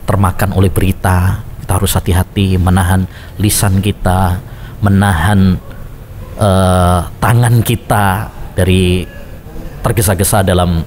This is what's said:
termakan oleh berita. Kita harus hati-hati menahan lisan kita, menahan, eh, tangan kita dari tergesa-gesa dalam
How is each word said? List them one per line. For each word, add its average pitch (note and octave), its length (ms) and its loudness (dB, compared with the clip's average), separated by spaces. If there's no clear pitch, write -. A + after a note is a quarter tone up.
termakan G2+ 500 0
oleh F#2+ 140 4
berita. F#2 720 0
Kita F#2 160 -2
harus G2 160 0
hati-hati F#2+ 640 0
menahan F#2 480 2
lisan G2 400 2
kita, F#2 560 0
menahan, G2 720 4
eh, F#2 640 2
tangan A#2+ 460 2
kita G#2 640 0
dari F2+ 560 2
tergesa-gesa G2 640 0
dalam F2 420 2